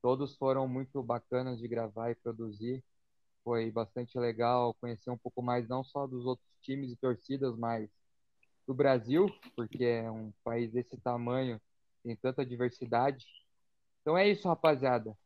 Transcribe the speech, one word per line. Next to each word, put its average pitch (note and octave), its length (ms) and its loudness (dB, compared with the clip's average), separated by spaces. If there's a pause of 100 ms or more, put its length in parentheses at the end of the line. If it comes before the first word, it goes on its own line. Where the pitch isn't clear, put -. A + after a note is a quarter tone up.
Todos C3+ 340 0
foram C3+ 320 2
muito C3 340 -4
bacanas B2 580 -2
de A#2 80 -8
gravar A2+ 420 -4
e A#2 60 -2
produzir. A2+ 680 -6 (600)
Foi A2+ 260 0
bastante A#2 480 -6
legal A#2+ 580 2
conhecer A#2+ 340 -8
um A#2+ 80 -4
pouco - 240 -8
mais, B2 260 0
não B2+ 160 -4
só C#3+ 220 -6
dos B2 200 -6
outros B2+ 220 -4 (140)
times C3+ 300 -6
e A#2 40 -10
torcidas, C3 640 -2
mas A#2 320 -4 (760)
do C3+ 80 -4
Brasil, C3+ 540 4 (280)
porque A#2 280 -4
é A#2 260 0
um A2 220 -8 (120)
país A#2 280 -2
desse B2 280 -4
tamanho, A#2+ 600 -2 (440)
tem A#2 120 -6
tanta C3 300 -2
diversidade. A#2+ 800 0 (760)
Então D#3 160 2
é G3+ 100 8
isso, G3+ 200 2
rapaziada. B2+ 760 4